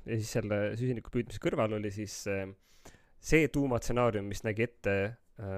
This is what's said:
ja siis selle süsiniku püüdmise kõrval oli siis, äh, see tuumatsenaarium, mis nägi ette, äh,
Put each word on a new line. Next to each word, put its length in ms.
ja 80
siis 160
selle 260
süsiniku 320
püüdmise 320
kõrval 320
oli 160
siis, 240
äh, 200
see 340
tuumatsenaarium, 800
mis 160
nägi 160
ette, 300
äh, 560